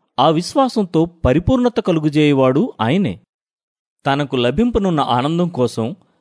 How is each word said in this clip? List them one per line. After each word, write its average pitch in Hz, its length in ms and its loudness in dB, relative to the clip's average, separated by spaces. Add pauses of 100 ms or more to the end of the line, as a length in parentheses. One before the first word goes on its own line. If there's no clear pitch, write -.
(200)
ఆ 143 100 4
విశ్వాసంతో 196 760 0
పరిపూర్ణత 180 760 0
కలుగుజేయువాడు 151 1000 2
ఆయనే. 123 380 -2 (880)
తనకు 139 280 -2
లభింపనున్న 175 640 0
ఆనందం 147 500 0
కోసం 123 460 -4 (260)